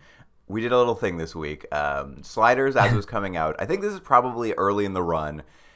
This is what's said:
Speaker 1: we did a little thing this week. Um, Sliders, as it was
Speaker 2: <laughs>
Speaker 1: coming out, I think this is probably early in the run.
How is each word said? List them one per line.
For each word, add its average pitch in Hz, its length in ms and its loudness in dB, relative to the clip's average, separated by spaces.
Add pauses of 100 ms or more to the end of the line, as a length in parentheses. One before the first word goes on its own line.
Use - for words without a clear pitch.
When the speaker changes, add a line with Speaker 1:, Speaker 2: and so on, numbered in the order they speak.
(480)
Speaker 1:
we 104 140 -6
did 120 100 -2
a 123 60 4
little 120 180 4
thing 98 220 -2
this 80 180 -8
week. 76 380 -8
Um, 71 480 -4
Sliders, 127 540 2
as 110 180 4
it - 20 2
was 101 100 -2
Speaker 2:
<laughs> - 20 -18
Speaker 1:
coming 98 280 -4
out, 78 220 -2
I 90 80 -4
think 185 160 -2
this 208 120 -4
is 190 80 -12
probably 120 520 2
early 101 320 2
in 98 80 -4
the 92 80 0
run. 78 400 -2 (340)